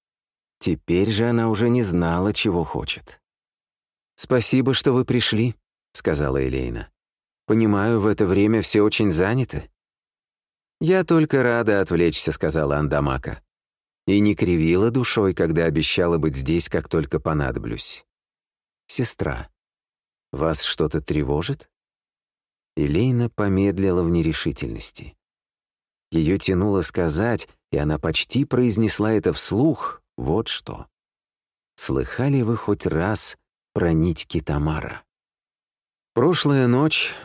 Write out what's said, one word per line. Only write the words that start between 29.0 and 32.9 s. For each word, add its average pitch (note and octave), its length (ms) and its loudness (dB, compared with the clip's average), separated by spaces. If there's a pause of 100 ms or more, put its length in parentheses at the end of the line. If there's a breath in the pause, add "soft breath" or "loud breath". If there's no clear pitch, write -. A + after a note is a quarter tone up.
это F2+ 200 2
вслух, - 680 -2 (140)
вот D#2 320 -2
что. - 380 -10 (920)
«Слыхали B2 640 0
вы A2+ 140 0
хоть - 300 -2
раз F2+ 500 -2 (360)